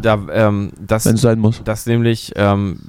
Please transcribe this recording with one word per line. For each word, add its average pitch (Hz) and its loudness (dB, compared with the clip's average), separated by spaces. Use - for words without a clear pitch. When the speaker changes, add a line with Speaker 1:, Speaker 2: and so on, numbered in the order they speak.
Speaker 1:
da, 110 2
ähm, 101 0
das, 110 -2
Speaker 2:
Wenn's 110 2
sein 113 4
muss. 110 0
Speaker 1:
das 110 -6
nämlich, 117 0
ähm, 101 0